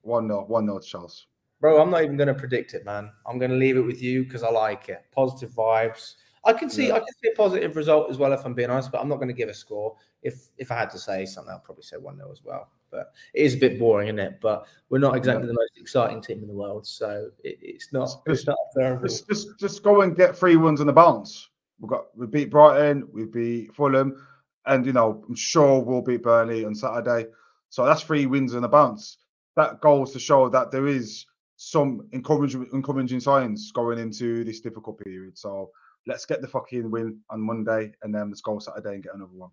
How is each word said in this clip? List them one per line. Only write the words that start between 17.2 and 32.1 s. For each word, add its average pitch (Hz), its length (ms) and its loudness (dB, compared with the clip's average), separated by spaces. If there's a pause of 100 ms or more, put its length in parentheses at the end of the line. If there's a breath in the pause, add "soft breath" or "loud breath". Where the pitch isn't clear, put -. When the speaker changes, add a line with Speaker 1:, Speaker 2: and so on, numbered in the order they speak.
Speaker 2:
it, - 180 -14
it's - 320 -18
not, 131 140 -2
Speaker 1:
Just, 127 180 -14
Speaker 2:
it's 151 220 -2
not 143 100 -2 (180)
terrible. 127 320 -2
Speaker 1:
just, - 200 -8
just, - 320 -8
just - 240 -8
go 202 180 6
and 180 140 2
get 180 200 4
three 175 200 6
wins 160 260 4
on 147 60 2
the 131 60 2
bounce. 147 580 4 (280)
We've - 120 -14
got, - 260 -8
we 120 80 -8
beat 135 240 -2
Brighton, 147 640 6
we 110 140 -8
beat 117 500 -6
Fulham, 135 500 2 (440 soft breath)
and, 131 160 2
you 135 60 -2
know, 113 340 2
I'm 120 100 -10
sure 139 440 4
we'll 123 220 -2
beat 120 220 -2
Burnley 117 420 2
on 107 100 -6
Saturday. 117 540 -4 (400 soft breath)
So 127 160 -2
that's 156 160 4
three 147 240 0
wins 131 280 0
on 123 100 -4
the 120 40 -4
bounce. 120 480 4 (400)
That 131 240 0
goes 139 320 4
to 131 80 -12
show 131 300 4
that 123 220 0
there 135 160 -2
is 123 380 -4 (300)
some 139 560 -2